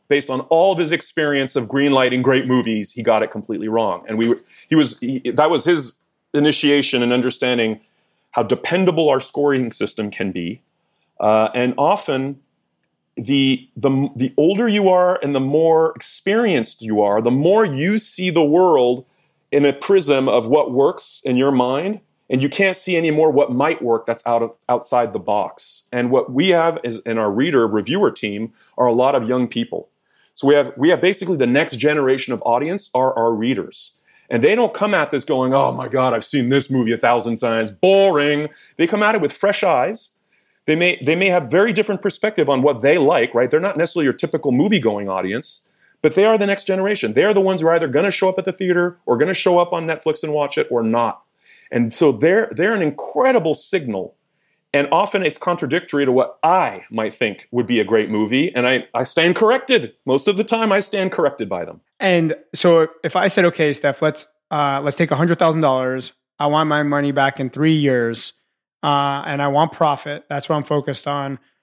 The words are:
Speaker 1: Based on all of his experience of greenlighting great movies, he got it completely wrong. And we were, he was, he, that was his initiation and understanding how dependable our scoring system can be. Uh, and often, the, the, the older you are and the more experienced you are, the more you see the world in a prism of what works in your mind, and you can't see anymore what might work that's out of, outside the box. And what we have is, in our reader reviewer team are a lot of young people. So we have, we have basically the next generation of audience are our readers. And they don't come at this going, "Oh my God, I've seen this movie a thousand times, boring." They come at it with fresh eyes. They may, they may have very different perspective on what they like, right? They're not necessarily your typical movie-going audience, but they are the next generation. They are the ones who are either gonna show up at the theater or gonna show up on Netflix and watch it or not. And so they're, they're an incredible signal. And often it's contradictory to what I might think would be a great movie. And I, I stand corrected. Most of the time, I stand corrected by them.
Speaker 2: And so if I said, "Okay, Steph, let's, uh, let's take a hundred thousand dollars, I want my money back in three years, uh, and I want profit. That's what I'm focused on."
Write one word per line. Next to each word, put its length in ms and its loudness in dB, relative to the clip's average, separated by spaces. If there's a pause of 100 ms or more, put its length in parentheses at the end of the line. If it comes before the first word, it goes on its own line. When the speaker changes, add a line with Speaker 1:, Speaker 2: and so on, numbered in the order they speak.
Speaker 1:
Based 240 -2
on 120 -4
all 300 2
of 60 -4
his 140 -2
experience 640 -4
of 100 0
greenlighting 560 2
great 240 2
movies, 460 -2
he 100 -10
got 200 2
it 80 -2
completely 380 -8
wrong. 400 -2
And 80 -6
we 120 0
were, 120 0 (280)
he 80 0
was, 240 2
he, 180 -6 (160)
that 160 4
was 140 0
his 340 0 (340)
initiation 720 2
and 100 0
understanding 680 -2 (500)
how 140 -2
dependable 640 0
our 120 2
scoring 520 -2
system 380 -6
can 200 -6
be. 320 -8 (560)
Uh, 340 2
and 240 -2
often, 640 -2 (760)
the, 600 0
the, 400 0
the 200 -2
older 320 2
you 200 2
are 340 4
and 120 -2
the 60 0
more 560 2
experienced 840 -2
you 220 0
are, 180 2
the 100 0
more 340 4
you 340 -2
see 320 -6
the 140 2 (140)
world 460 2 (460)
in 160 4
a 60 4
prism 560 2
of 180 2
what 260 2
works 520 -2
in 120 0
your 160 2
mind, 480 -2 (320)
and 80 0
you 80 0
can't 280 0
see 200 -4
anymore 360 2
what 180 2
might 320 -2
work 240 -2
that's 180 -6
out 160 0
of, 160 -6 (120)
outside 440 0
the 60 -6
box. 720 -6
And 220 -2
what 200 0
we 180 2
have 340 2
is, 160 -8
in 180 -4
our 100 0
reader 380 2
reviewer 460 0
team 400 -8 (260)
are 80 2
a 60 2
lot 240 2
of 120 -2
young 200 0
people. 400 -8 (460)
So 120 -6
we 80 6
have, 220 2
we 140 2
have 100 2
basically 360 0
the 120 2
next 300 0
generation 540 0
of 100 -6
audience 520 -2
are 240 2
our 160 2
readers. 640 -6 (320)
And 140 2
they 100 4
don't 180 2
come 220 -2
at 160 0
this 140 -4
going, 280 0
"Oh 200 2
my 160 -8
God, 260 0
I've 80 -4
seen 280 -2
this 200 0
movie 220 0
a 60 -2
thousand 400 0
times, 340 -2
boring." 760 2 (280)
They 100 2
come 160 -2
at 140 2
it 40 -2
with 120 -2
fresh 320 -2
eyes. 460 0 (560)
They 100 2
may, 280 0
they 120 2
may 140 2
have 200 0
very 220 4
different 280 -2
perspective 480 -2
on 140 2
what 180 2
they 160 4
like, 380 2
right? 160 2
They're 80 2
not 180 -2
necessarily 280 -2
your 80 2
typical 400 -4
movie-going 560 0
audience, 600 -6 (320)
but 140 2
they 100 4
are 140 4
the 80 -2
next 220 -4
generation. 460 -4
They 100 4
are 100 2
the 60 4
ones 200 0
who 60 -2
are 80 4
either 140 0
gonna 240 0
show 160 0
up 100 -2
at 60 -4
the 80 -4
theater 520 -2
or 140 2
gonna 160 2
show 240 2
up 140 2
on 120 -4
Netflix 380 -4
and 100 -4
watch 240 -2
it 140 -2
or 140 0
not. 400 -2 (480)
And 220 -2
so 160 4
they're, 400 2
they're 240 -2
an 80 -2
incredible 720 0
signal. 600 -6 (560)
And 180 0
often 320 2
it's 160 -4
contradictory 640 -2
to 60 2
what 320 0
I 480 0
might 220 -4
think 400 -4
would 140 -2
be 120 0
a 60 2
great 260 2
movie. 420 0
And 140 0
I, 260 0
I 120 -4
stand 320 2
corrected. 580 0 (100)
Most 220 0
of 100 2
the 60 0
time, 300 0
I 80 4
stand 320 -4
corrected 360 -2
by 160 -6
them. 160 -16 (200)
Speaker 2:
And 340 2 (200)
so 340 4 (160)
if 100 -4
I 140 2
said, 160 4
"Okay, 280 0
Steph, 300 -2
let's, 240 -2 (240)
uh, 320 0
let's 140 -2
take 160 0
a 40 2
hundred 220 0
thousand 220 2
dollars, 520 -2 (280)
I 80 0
want 200 2
my 140 2
money 300 0
back 260 0
in 120 -6
three 240 0
years, 580 0 (500)
uh, 420 -2
and 160 -6
I 60 0
want 240 0
profit. 580 -4
That's 200 -8
what 80 0
I'm 80 -4
focused 420 -4
on." 320 -6 (240)